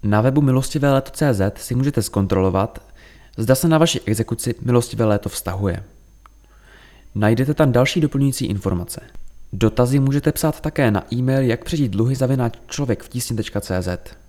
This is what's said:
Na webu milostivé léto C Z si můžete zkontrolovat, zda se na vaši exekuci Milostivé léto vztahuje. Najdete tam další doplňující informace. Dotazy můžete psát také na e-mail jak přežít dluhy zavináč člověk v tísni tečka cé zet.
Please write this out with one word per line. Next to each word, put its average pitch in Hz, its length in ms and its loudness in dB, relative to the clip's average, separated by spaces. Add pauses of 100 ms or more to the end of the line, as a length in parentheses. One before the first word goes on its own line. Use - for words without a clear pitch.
Na 104 180 2
webu 131 200 4
milostivé 135 520 2
léto 135 180 0
C 143 240 0
Z 98 240 0
si - 160 -8
můžete 131 280 0
zkontrolovat, 95 800 0 (540)
zda 117 180 2
se 165 140 0
na 160 100 4
vaši 165 280 2
exekuci 113 540 -2
Milostivé 120 440 2
léto 104 240 0
vztahuje. 95 560 -4 (1300)
Najdete 117 400 2
tam 147 180 4
další 127 280 2
doplňující 139 460 0
informace. 95 540 -4 (520)
Dotazy 123 460 2
můžete 139 340 2
psát - 280 -2
také 143 300 0
na 101 240 -2
e-mail 131 280 0
jak 113 220 0
přežít 143 280 -2
dluhy 113 220 0
zavináč 127 400 0 (120)
člověk 127 360 -4
v - 60 -20
tísni 123 280 -6
tečka 104 240 -6
cé 92 220 -4
zet. 90 340 -8 (120)